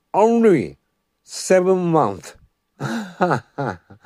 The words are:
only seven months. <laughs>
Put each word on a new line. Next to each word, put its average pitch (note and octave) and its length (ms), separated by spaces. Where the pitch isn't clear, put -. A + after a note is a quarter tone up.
only G3 640
seven F#3 680
months. A2 460
<laughs> D#3 1000